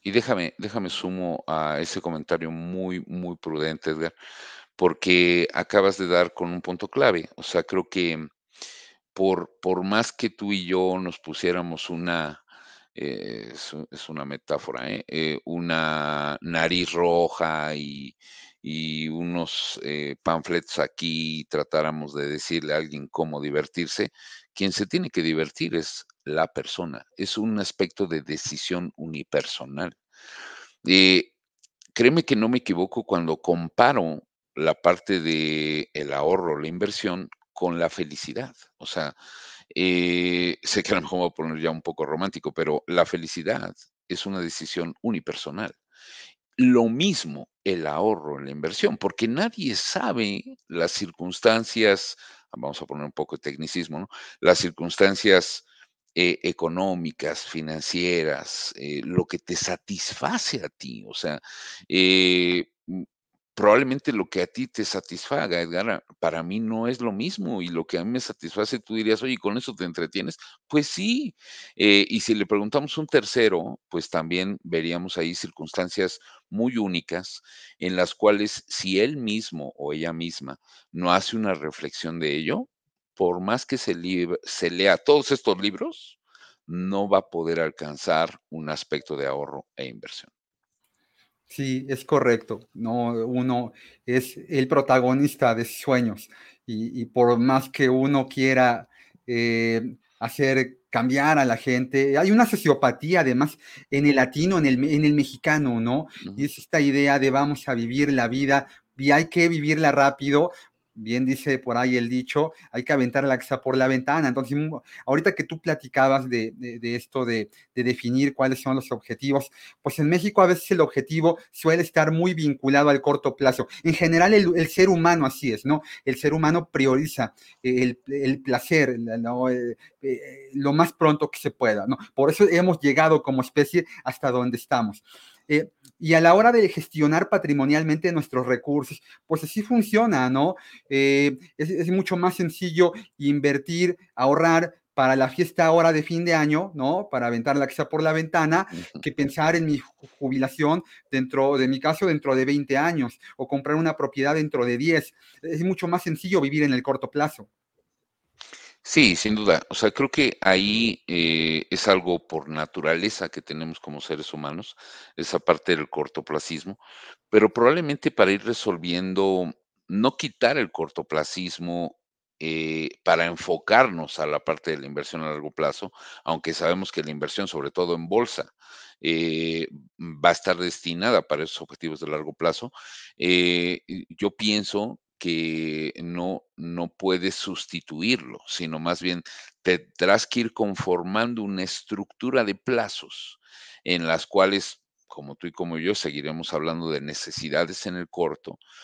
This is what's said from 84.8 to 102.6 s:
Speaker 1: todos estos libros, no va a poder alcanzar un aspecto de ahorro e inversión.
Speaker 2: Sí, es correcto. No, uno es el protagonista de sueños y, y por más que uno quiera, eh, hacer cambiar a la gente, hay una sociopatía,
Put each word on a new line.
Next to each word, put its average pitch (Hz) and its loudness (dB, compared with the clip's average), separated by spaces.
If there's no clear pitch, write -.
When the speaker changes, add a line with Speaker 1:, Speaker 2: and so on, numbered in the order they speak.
Speaker 1:
todos 147 4
estos 107 0
libros, - -8
no 95 -4
va 98 4
a - -2
poder 82 -2
alcanzar 78 -2
un 78 -10
aspecto 76 -8
de 69 -4
ahorro 69 -8
e 67 -10
inversión. - -18
Speaker 2:
Sí, 131 -4
es 131 -6
correcto. 120 2
No, 117 -2
uno 123 -2
es 127 0
el 135 2
protagonista 131 4
de 113 -2
sueños 120 -2
y, 117 -6
y 120 -4
por 120 6
más 131 4
que 135 2
uno 131 4
quiera, 131 2
eh, 117 0
hacer 131 0
cambiar 139 4
a 139 6
la 117 2
gente, 135 2
hay 180 4
una 226 8
sociopatía, 151 2